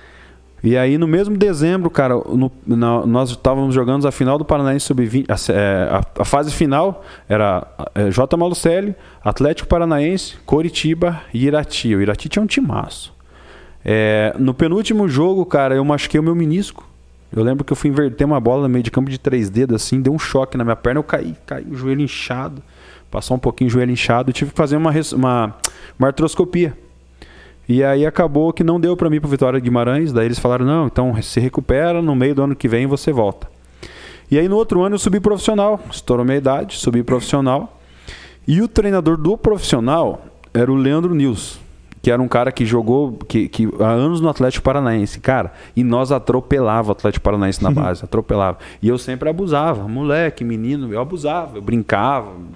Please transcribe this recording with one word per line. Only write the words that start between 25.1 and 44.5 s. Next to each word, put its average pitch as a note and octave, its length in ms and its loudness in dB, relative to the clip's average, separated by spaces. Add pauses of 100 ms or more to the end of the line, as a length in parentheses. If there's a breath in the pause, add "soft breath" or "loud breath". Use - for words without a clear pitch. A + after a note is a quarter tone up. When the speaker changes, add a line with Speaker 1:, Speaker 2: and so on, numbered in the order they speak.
Speaker 1:
uma, B2 400 0 (460 loud breath)
uma B2+ 80 4
artroscopia. D#3+ 680 0 (920 loud breath)
E B2+ 160 4
aí C#3 220 2
acabou D#3 480 2
que E3+ 100 0
não E3 160 2
deu F3 160 2
pra F3 140 0
mim D3+ 100 2
pro D3+ 80 -4
Vitória C3+ 320 2
de B2+ 80 -2
Guimarães, B2 460 2
daí A2+ 140 2
eles A#2 100 -2
falaram, B2 300 0
"Não, D#3 180 2
então B2 380 0
se - 160 -4
recupera, C3+ 600 0
no D#3+ 160 0
meio C3 200 2
do C3+ 80 2
ano C#3 120 0
que C3+ 120 -2
vem A#2 180 0
você C#3 260 0
volta." A2 380 -2 (800 loud breath)
E C#3+ 80 4
aí E3 100 2
no G3 80 0
outro G#3+ 280 2
ano G3+ 100 0
eu G3+ 60 0
subi G3+ 200 0
profissional, G#3 600 2 (100)
estourou - 340 0
minha C3 140 2
idade, C#3 400 -2
subi - 240 2
profissional. C3 800 -2 (640 loud breath)
E D#3+ 140 4
o A#3 60 2
treinador F#3+ 500 2
do D#3+ 180 0
profissional C#3+ 880 0 (300)
era B2 180 2
o C3+ 40 2
Leandro D#3 400 2
Nils, C3+ 440 -2 (460)
que A#2+ 60 4
era A#2+ 100 2
um B2+ 60 0
cara B2 240 0
que A#2+ 160 -2
jogou, A#2+ 460 2 (140)
que, A2 220 0
que A2+ 180 0 (120)
há G#2+ 100 2
anos C#3+ 320 2
no E3 80 2
Atlético C3 340 0